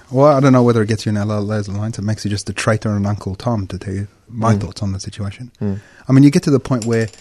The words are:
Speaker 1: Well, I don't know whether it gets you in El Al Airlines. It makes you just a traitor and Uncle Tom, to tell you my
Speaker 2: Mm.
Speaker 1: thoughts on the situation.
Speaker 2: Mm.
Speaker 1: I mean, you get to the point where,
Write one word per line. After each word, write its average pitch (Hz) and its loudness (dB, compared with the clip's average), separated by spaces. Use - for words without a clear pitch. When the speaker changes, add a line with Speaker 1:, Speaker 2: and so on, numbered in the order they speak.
Speaker 1:
Well, 139 4
I - 2
don't 135 4
know 127 6
whether 117 4
it 104 0
gets 110 -2
you 110 0
in 104 0
El 104 -2
Al 104 -4
Airlines. 104 -6
It - -8
makes 104 -4
you 101 -2
just 101 -6
a 101 -8
traitor - -2
and 101 0
Uncle 98 -4
Tom, 107 -4
to 95 -8
tell 95 -8
you 98 -6
my 113 0
Speaker 2:
Mm. 101 -2
Speaker 1:
thoughts - -8
on 98 -4
the 98 -6
situation. 98 -10
Speaker 2:
Mm. 101 -4
Speaker 1:
I - 0
mean, 131 8
you 143 8
get 175 0
to 156 0
the 135 4
point 123 -4
where, 113 0